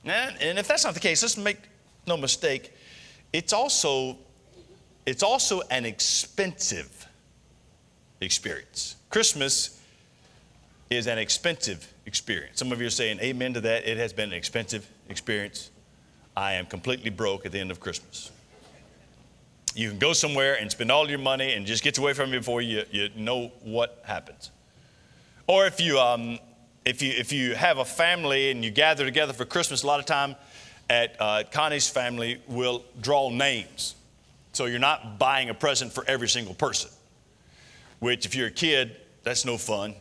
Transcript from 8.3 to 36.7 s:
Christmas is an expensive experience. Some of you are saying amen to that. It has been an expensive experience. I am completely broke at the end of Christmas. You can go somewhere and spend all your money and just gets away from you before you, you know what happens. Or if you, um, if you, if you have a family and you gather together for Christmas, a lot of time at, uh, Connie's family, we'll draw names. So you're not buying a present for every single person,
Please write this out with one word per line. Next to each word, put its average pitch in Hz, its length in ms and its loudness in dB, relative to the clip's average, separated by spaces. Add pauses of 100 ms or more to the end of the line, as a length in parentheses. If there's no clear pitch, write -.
Christmas - 720 2 (1080)
is 120 180 0
an 117 100 -2
expensive 110 760 -4 (120)
experience. 90 540 -6
Some 127 140 -4
of 117 80 -4
you 120 60 -2
are - 20 -4
saying 107 320 -2
amen 127 320 -2
to 117 80 -4
that. 113 260 0
It 113 80 0
has 113 160 -2
been 104 220 -4
an - 20 -6
expensive 107 500 -4 (220)
experience. 101 640 -6 (640)
I 98 180 0
am 90 120 -4
completely 113 440 -6
broke 98 360 -2
at 92 80 -8
the 101 60 -4
end 92 120 -6
of 87 80 -10
Christmas. - 500 -10 (1400)
You 110 160 -2
can 101 100 -8
go 147 120 4
somewhere 139 480 2
and 104 100 -6
spend 120 220 0
all 151 180 4
your 143 100 -2
money 131 340 0
and 101 120 -4
just 110 160 -2
gets 139 160 2
away 139 140 2
from 135 220 -2
you 127 60 0
before 120 220 0
you, 110 300 -2
you 101 240 -2
know 120 460 -4
what 117 420 -4
happens. - 480 -10 (960)
Or 190 180 8
if 180 140 0
you, 160 180 4
um, 117 420 4 (460)
if 123 160 0
you, 135 100 0
if 120 200 -2
you 127 240 0
have 160 220 4
a 127 80 0
family 147 680 2
and 120 100 -2
you 113 80 -2
gather 139 360 4
together 135 260 2
for 120 140 -4
Christmas, 151 380 0
a 143 40 0
lot 143 140 4
of - 40 -12
time 139 300 0 (540)
at, 120 300 2
uh, 107 300 2
Connie's 147 380 0
family, 120 600 -2
we'll 123 360 -2 (160)
draw 135 300 2
names. 120 640 -2 (560)
So 131 140 -2
you're 120 140 -2
not 123 380 0
buying 131 320 2
a 110 40 -4
present 131 400 0
for 127 140 -6
every 120 200 2
single 110 260 -2
person, - 380 -2 (1080)